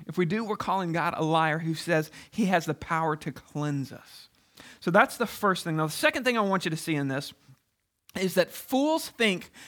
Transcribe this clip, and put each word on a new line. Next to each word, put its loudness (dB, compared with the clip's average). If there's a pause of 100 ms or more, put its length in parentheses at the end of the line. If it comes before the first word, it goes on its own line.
If -10
we 4
do, 0
we're -4
calling -2
God 0
a 0
liar 2
who -2
says 0 (200)
he 0
has 2
the 0
power -2
to -8
cleanse -6
us. -20 (500)
So -2
that's 4
the 0
first 0
thing. -2
Now, 2
the -4
second 0
thing 2
I 2
want 0
you -2
to 0
see -4
in 0
this -4 (840)
is 0
that 2
fools 0
think -2 (180)